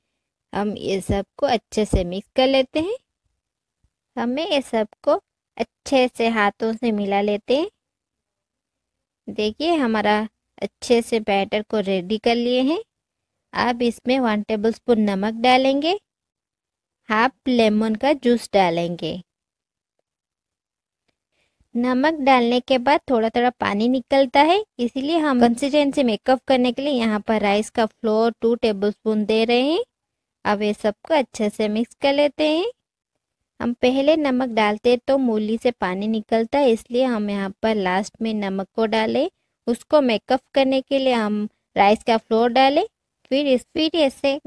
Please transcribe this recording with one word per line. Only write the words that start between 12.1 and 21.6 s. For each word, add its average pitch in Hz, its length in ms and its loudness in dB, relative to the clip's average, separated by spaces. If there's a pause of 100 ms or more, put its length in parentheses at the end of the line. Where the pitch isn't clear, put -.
कर 233 160 0
लिए 247 260 0
हैं। 330 200 0 (680)
अब 240 300 -2
इसमें 240 380 0
one 214 220 0
tablespoon 220 580 0
नमक 208 420 0
डालेंगे, 269 560 2 (1120)
half 226 240 0 (160)
lemon 220 460 2
का 269 200 0
juice 240 380 0
डालेंगे। 170 600 0 (2500)